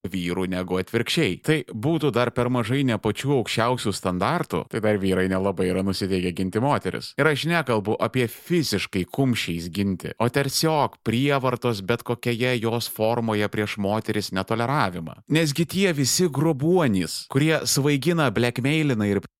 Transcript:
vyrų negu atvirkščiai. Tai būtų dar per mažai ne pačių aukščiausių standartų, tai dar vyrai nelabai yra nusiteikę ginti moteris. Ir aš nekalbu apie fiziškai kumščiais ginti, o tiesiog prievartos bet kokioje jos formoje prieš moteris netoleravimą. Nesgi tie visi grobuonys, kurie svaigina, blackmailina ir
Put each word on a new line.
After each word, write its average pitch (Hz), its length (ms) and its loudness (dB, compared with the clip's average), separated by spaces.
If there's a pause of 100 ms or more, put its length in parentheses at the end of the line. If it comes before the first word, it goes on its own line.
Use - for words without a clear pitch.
vyrų 90 420 -2
negu 92 320 -2
atvirkščiai. 113 600 -2
Tai 156 240 0
būtų 147 480 0
dar 117 180 2
per 123 180 0
mažai 127 360 0
ne 117 140 2
pačių 131 400 0
aukščiausių 113 560 0
standartų, 98 720 -2
tai - 140 -6
dar 104 180 2
vyrai 92 300 2
nelabai 95 400 0
yra 92 140 0
nusiteikę 92 500 0
ginti 92 300 -2
moteris. 107 520 -2
Ir 143 120 0
aš 151 220 0
nekalbu 117 500 0
apie 117 300 0
fiziškai 107 760 -2
kumščiais 95 680 -2
ginti, 98 440 -2
o 117 140 0
tiesiog 139 760 0
prievartos 123 800 0
bet 117 240 -2
kokioje 120 500 -2
jos 113 340 -2
formoje 110 580 0
prieš 107 300 -4
moteris 104 540 -2
netoleravimą. 101 920 -2
Nesgi 156 420 2
tie 190 260 0
visi 147 380 2
grobuonys, 143 960 2
kurie 151 380 2
svaigina, 143 680 2
blackmailina 120 800 2
ir 98 160 2 (160)